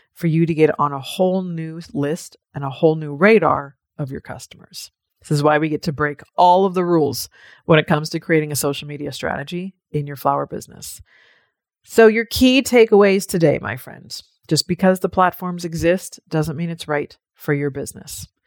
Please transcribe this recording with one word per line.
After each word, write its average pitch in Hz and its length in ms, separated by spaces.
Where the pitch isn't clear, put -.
for - 140
you 165 180
to 165 80
get 156 240
on 143 160
a 139 60
whole 185 440
new 165 380
list 147 440
and 143 120
a 139 60
whole 160 260
new 151 180
radar 151 640
of 139 140
your 143 100
customers. - 720
This - 100
is 147 140
why 151 140
we 156 100
get 151 140
to 165 100
break 147 300
all 180 280
of 185 100
the 180 100
rules 160 440
when 160 120
it 151 80
comes 156 240
to 170 80
creating 156 320
a 143 60
social 147 320
media 147 240
strategy 175 640
in 147 160
your 143 80
flower 143 280
business. - 560
So 226 240
your 226 160
key 254 380
takeaways 202 680
today, 160 340
my 104 140
friends, - 480
just - 180
because 185 320
the 190 100
platforms 180 560
exist 165 540
doesn't 156 280
mean 170 120
it's 165 200
right 147 280
for - 220
your 143 160
business. - 560